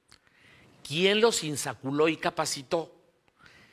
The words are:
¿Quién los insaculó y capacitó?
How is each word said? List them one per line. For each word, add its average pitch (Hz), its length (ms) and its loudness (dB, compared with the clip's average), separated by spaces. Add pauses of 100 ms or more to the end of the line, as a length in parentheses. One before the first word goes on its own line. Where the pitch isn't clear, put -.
(840)
¿Quién 190 380 2
los 226 240 2
insaculó 143 640 -2
y 160 80 -2
capacitó? 156 800 -4 (800)